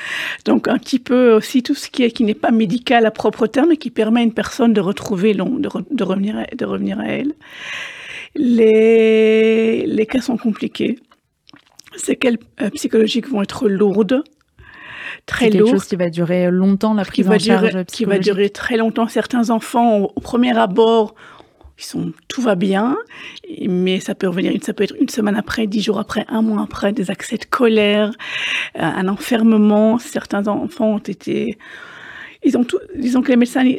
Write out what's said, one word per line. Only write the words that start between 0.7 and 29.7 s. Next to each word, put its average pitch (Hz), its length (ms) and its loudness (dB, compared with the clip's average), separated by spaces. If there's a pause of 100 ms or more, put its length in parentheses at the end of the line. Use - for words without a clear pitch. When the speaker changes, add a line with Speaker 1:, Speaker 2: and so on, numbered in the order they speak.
Speaker 1:
petit - 220 -2
peu 247 340 4
aussi 220 300 2
tout 294 100 -2
ce - 160 -10
qui - 140 -2
est, 233 80 2
qui 233 140 0
n'est 208 100 0
pas - 160 -2
médical 226 560 2
à 214 40 0
propre 220 360 -2
terme, 277 220 2
mais 311 80 4
qui - 120 -8
permet 220 300 0
à 240 40 2
une 226 100 0
personne 233 400 0
de 208 80 2
retrouver 196 520 0
l'on-, 180 240 -2
de - 100 -2
re-, - 220 -8
de 226 140 -2
revenir 196 340 -2
à, 220 80 -6 (100)
de 226 100 -4
revenir 196 340 -4
à 208 60 -6
elle. 285 280 -4 (1000)
Les, 220 1500 4
les 220 180 0
cas 254 160 -2
sont 233 160 -4
compliqués. 214 600 -4 (960)
Ces 269 220 -4
cas, 247 140 0 (300)
euh, 214 100 -2
psychologiques 220 580 0
vont 208 120 -2
être 208 280 -2
lourdes, 202 540 2 (1000)
très - 200 -2
Speaker 2:
C'est 220 60 8
quelque 196 100 8
Speaker 1:
lourdes. 226 140 4
Speaker 2:
chose 190 100 0
qui 208 100 -4
va 175 140 -2
durer 175 420 0
longtemps, 196 420 2
la 202 120 0
Speaker 1:
Qui - 60 -14
Speaker 2:
prise 190 160 0
Speaker 1:
va 214 80 4
Speaker 2:
en 208 40 4
charge 220 300 2
Speaker 1:
durer, 185 160 -4
qui - 180 -6
va 196 120 0
Speaker 2:
psychologique. 185 80 2
Speaker 1:
durer 196 260 0
très - 260 -6
longtemps. 226 320 0
Certains 233 440 -2
enfants, 226 480 2
au, 196 160 -2
au - 40 -6
premier 247 380 0
abord, 226 580 2 (600)
ils - 60 -18
sont, 170 300 -8 (160)
tout - 120 -8
va 233 140 2
bien, 196 400 0 (720)
mais 185 320 0
ça - 160 -8
peut 190 140 -2
revenir, 180 320 -2
ça - 100 -8
peut 202 140 -2
être - 120 -6
une 277 120 0
semaine 208 260 -2
après, 226 320 -4
dix 208 140 -2
jours 202 180 -2
après, 208 300 -6
un 220 120 0
mois 214 200 0
après, 208 320 -4
des 202 180 -4
accès - 240 -10
de - 80 -6
colère, 214 680 2 (640)
euh, - 40 -4
un 185 280 -2
enfermement. 220 880 4